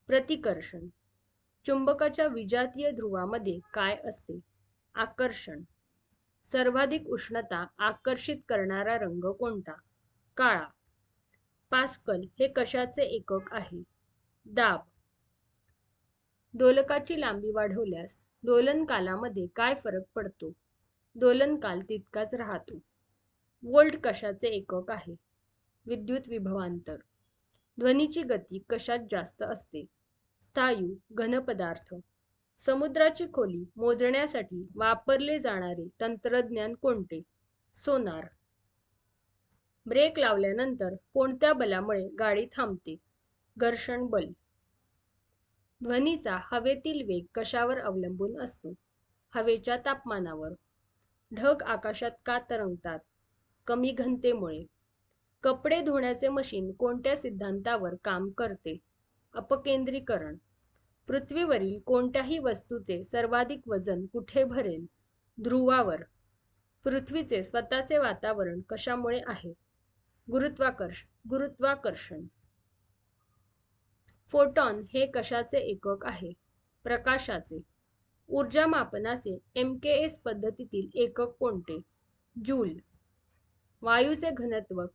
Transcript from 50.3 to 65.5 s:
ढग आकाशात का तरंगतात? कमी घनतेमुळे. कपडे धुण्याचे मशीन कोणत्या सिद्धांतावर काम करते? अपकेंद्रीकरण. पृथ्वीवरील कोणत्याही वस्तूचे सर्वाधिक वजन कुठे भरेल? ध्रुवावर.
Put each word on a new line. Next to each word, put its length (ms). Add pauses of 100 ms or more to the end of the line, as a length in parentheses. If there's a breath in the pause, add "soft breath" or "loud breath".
ढग 300
आकाशात 480 (140)
का 140 (100)
तरंगतात? 500 (680)
कमी 240
घनतेमुळे. 760 (800)
कपडे 380
धुण्याचे 480
मशीन 420
कोणत्या 460
सिद्धांतावर 840
काम 260
करते? 480 (560)
अपकेंद्रीकरण. 1040 (720)
पृथ्वीवरील 720
कोणत्याही 600
वस्तूचे 640
सर्वाधिक 640
वजन 380
कुठे 380
भरेल? 420 (580)
ध्रुवावर. 580 (840)